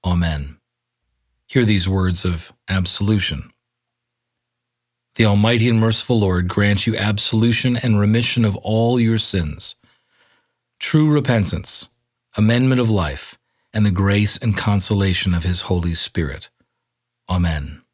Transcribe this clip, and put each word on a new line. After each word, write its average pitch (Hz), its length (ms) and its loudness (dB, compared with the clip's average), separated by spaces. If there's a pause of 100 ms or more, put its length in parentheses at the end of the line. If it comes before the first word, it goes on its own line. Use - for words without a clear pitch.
Amen. 80 540 -2 (880)
Hear 127 180 2
these 98 240 2
words 92 380 0
of 85 260 -4 (160)
absolution. 95 800 -2 (1600)
The 117 100 2
Almighty 110 460 4
and 113 100 2
merciful 113 400 0
Lord 90 260 2
grant 101 400 0
you 110 80 0
absolution 113 840 0
and 113 200 2
remission 113 460 2
of 101 120 0
all 117 440 0
your 113 160 2
sins, 82 600 -4 (1000)
true 156 320 2
repentance, 117 800 0 (480)
amendment 123 460 2
of 113 80 0
life, 82 480 -4 (340)
and 107 140 2
the 101 40 4
grace 101 460 0
and 107 200 -2
consolation 98 760 0
of 85 120 -2
his 90 180 0
Holy 87 320 -2
Spirit. - 560 -6 (800)
Amen. 80 500 -2 (140)